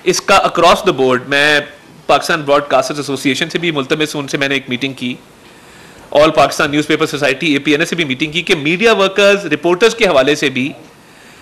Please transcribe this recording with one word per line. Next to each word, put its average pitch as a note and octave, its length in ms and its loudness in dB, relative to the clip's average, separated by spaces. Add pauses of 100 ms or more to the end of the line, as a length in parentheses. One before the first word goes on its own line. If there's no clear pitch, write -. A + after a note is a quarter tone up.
इसका F3+ 480 2
across F#3 320 4
the F3+ 140 2
board, B2+ 280 2
मैं C#3+ 340 2 (480)
पाकिस्तान D3+ 340 2
Broadcasters C#3+ 560 0
Association C#3 500 -4
से E3+ 100 -4
भी E3+ 120 -4
मुल्तमस D3+ 440 -4
हूँ, D3 60 -6
उनसे C#3 160 -8
मैंने C#3 180 -2
एक C3 140 -4
meeting C3 240 -6
की, B2 240 -10 (1000)
All D#3 140 6
Pakistan D3+ 360 2
Newspaper D3+ 400 0
Society, C#3 480 -2
एपीएनए C#3+ 300 0
से F3+ 100 -6
भी E3 100 -2
meeting C#3+ 280 -6
की F3 80 -4
कि F3+ 140 0
media F3 380 0
workers, G3 520 2
reporters F3 480 0
के A3 120 -2
हवाले D3 300 2
से C#3+ 140 -2
भी C3 220 -4 (720)